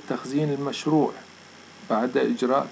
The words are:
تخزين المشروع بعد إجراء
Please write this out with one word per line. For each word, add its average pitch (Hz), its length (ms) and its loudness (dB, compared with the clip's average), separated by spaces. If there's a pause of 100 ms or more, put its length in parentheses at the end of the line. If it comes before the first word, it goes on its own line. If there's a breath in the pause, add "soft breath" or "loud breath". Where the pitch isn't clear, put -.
تخزين 139 440 -2
المشروع 143 600 2 (760)
بعد 123 260 0
إجراء 127 540 2